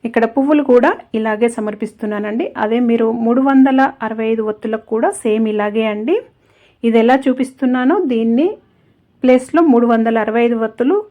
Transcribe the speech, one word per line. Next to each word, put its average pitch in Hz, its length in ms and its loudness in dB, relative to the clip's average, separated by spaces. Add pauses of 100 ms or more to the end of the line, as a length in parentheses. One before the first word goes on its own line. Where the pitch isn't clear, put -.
ఇక్కడ 226 200 0
పువ్వులు 277 380 0
కూడా 247 360 2 (160)
ఇలాగే 220 340 -2
సమర్పిస్తున్నానండి. 214 1080 -6
అదే 226 240 -2
మీరు 233 320 0
మూడు 233 280 0
వందల 269 520 4 (100)
అరవై 220 240 -6
ఐదు 220 160 -2
ఒత్తులకు 220 440 -6
కూడా 233 240 -2
సేమ్ 220 380 -2
ఇలాగే 214 380 -2
అండి. 220 340 -2 (640)
ఇది 226 140 2
ఎలా 240 200 4 (100)
చూపిస్తున్నానో 254 760 -2
దీన్ని 240 520 0 (680)
ప్లేస్లో 254 400 2
మూడు 240 240 4
వందల 226 320 0
అరవై 220 260 0
ఐదు 240 100 0
ఒత్తులు 247 560 -2